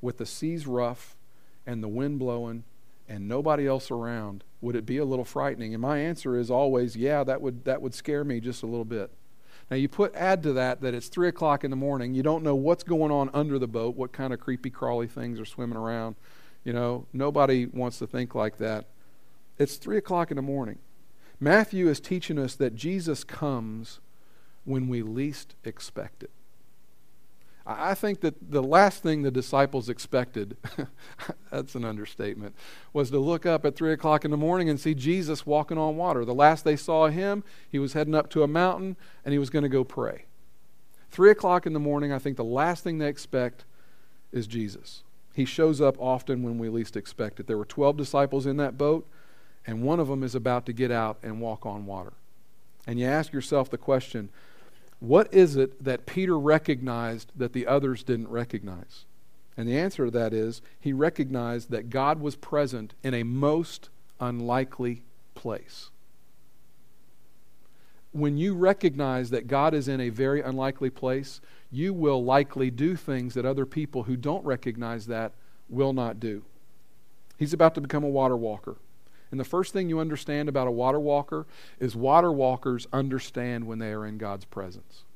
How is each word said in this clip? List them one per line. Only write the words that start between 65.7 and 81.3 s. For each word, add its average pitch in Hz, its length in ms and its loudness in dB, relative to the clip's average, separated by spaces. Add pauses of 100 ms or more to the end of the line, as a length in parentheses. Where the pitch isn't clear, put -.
When 147 240 2
you 185 180 2
recognize 143 760 4
that 120 160 -2
God 139 260 4
is 143 140 2
in 135 140 0
a 123 80 0
very 135 320 2
unlikely 131 500 -2
place, 131 500 -4 (300)
you 170 240 -2
will 143 300 4
likely 135 460 6
do 147 260 2
things 127 380 -4
that 123 120 0
other 135 180 2
people 135 380 -4
who 123 140 -2
don't 151 280 -2
recognize 117 640 -4
that 113 260 -4 (360)
will 135 240 2
not 120 260 -2
do. 107 240 -4 (960)
He's 151 140 0
about 160 240 8
to 160 40 -4
become 147 220 -2
a 147 60 0
water 131 280 4
walker. 110 420 -4 (520)
And - 80 -6
the 131 60 -2
first 185 280 0
thing 190 160 0
you 160 120 0
understand 151 480 -2
about 135 180 2
a 123 60 0
water 127 260 2
walker 147 480 0 (320)